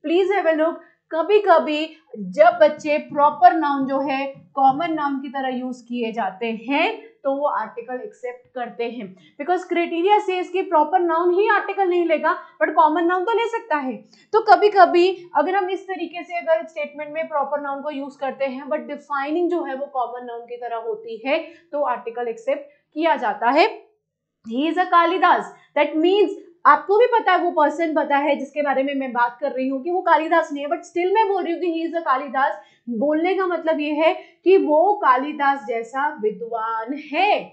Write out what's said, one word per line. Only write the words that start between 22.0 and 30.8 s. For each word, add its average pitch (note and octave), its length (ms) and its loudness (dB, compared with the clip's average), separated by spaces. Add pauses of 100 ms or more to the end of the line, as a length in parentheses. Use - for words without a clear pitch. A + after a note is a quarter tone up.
accept B3+ 420 -6 (240)
किया D4+ 220 0
जाता A3+ 340 -2
है। D#4+ 160 6 (800)
He C4 260 -4
is F4 120 -2
a - 60 -2
कालिदास, E4+ 640 2 (240)
that D4 260 0
means F#4+ 320 2 (300)
आपको D4 320 4
भी B4 80 6
पता A4+ 260 2
है, F4 60 4
वो E4+ 120 0
person D#4 440 0
पता D4 220 0
है C#4+ 200 2
जिसके D4+ 260 -6
बारे C4+ 200 0
में C#4+ 120 -2
मैं C4 180 -6
बात A#3+ 280 -2
कर C#4 120 -4
रही C4 160 -4
हूँ C4+ 140 -4
कि E4+ 80 -6
वो F4+ 120 0
कालिदास D#4+ 500 2
नहीं C#4+ 120 -8
है, D4 60 -6
but E4+ 180 -4